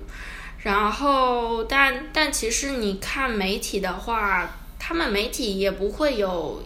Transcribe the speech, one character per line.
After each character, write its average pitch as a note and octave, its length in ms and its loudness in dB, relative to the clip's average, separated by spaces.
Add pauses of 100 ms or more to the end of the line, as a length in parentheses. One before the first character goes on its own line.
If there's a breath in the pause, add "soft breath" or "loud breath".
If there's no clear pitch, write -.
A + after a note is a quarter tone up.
(640 loud breath)
然 G#3 300 2
后， B3 720 2
但， C4+ 480 2
但 D4+ 180 4
其 A3+ 200 0
实 C#4 220 -2
你 G#3 260 -2
看 C4+ 320 -2
媒 G3+ 280 0
体 - 220 -2
的 F#3 100 -2
话， F#3+ 560 0 (320)
他 - 140 -6
们 E4 180 0
媒 G#3 180 2
体 G#3+ 300 -2
也 G3 120 2
不 F#3+ 180 -2
会 C4+ 300 0
有 E3+ 480 -2